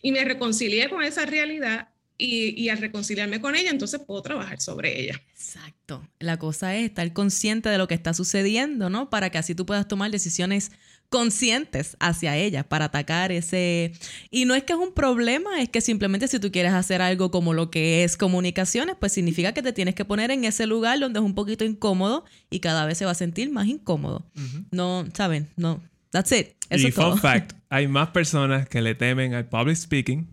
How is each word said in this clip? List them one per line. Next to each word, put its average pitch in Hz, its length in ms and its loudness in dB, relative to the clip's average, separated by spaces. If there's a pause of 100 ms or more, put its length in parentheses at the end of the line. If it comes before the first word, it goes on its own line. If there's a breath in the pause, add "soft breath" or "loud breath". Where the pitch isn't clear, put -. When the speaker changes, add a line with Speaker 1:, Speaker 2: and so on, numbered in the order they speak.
Speaker 1:
Y 269 80 2
me 262 120 2
reconcilié 240 640 0
con 359 120 -4
esa 302 240 -2
realidad 294 640 -4 (260)
y, 226 340 -2 (120)
y 226 80 0
al 220 80 -2
reconciliarme 208 640 -4
con 277 140 -2
ella, 359 160 0
entonces 277 340 -4
puedo 294 160 -10
trabajar 247 400 -8
sobre - 400 -4
ella. - 180 -8 (140)
Speaker 2:
Exacto. - 760 -16 (120)
La 165 180 -2
cosa 165 380 -4
es 226 100 0
estar 180 260 -4
consciente 208 580 0
de 202 100 2
lo 190 80 2
que 165 80 0
está 165 180 -2
sucediendo, 202 760 0
¿no? 254 180 -4
Para 190 220 0
que 165 80 -4
así 165 160 -4
tú 180 100 -4
puedas 202 220 0
tomar 208 240 -2
decisiones 196 600 -2 (380 soft breath)
conscientes 233 920 0
hacia 165 380 0
ella 170 300 0
para 151 180 0
atacar 160 460 -2
ese... 170 600 0 (380 loud breath)
Y 254 140 2
no 254 100 6
es 269 80 2
que 349 100 0
es 330 60 0
un 370 140 -2
problema, 269 680 2
es 240 80 0
que 226 100 0
simplemente 208 480 0
si 254 120 0
tú 196 120 -2
quieres 180 220 2
hacer 185 300 2
algo 185 260 2
como 170 240 2
lo 165 160 0
que 165 340 4
es 170 140 0
comunicaciones, 185 840 0
pues 202 120 0
significa 175 420 0
que 294 80 -2
te 247 120 -2
tienes 185 200 0
que 202 120 -4
poner 214 260 -2
en 269 120 0
ese 220 220 0
lugar 226 340 2
donde 247 200 -2
es 220 60 2
un 196 100 0
poquito 208 300 -2
incómodo 208 600 0 (240 soft breath)
y - 120 -4
cada 160 260 2
vez 165 100 -2
se 196 80 -2
va 185 60 0
a 175 40 0
sentir 180 360 -2
más 208 160 0
incómodo. 165 580 -2 (100)
Speaker 3:
Ujú. 143 360 -10
Speaker 2:
No, 180 420 -2
¿saben? 156 420 0
No. 165 280 -2 (260)
That's 185 220 2
it. 226 160 4 (240)
Eso 143 160 4
Speaker 3:
Y - 20 6
Speaker 2:
es 123 60 0
Speaker 3:
fun 175 100 4
Speaker 2:
todo. 180 120 4
Speaker 3:
fact, 135 360 4 (160)
hay 139 180 2
más 143 220 2
personas 139 580 2
que 120 140 -2
le 113 140 2
temen 127 400 2
al 120 120 -2
public 123 280 2
speaking 143 580 -2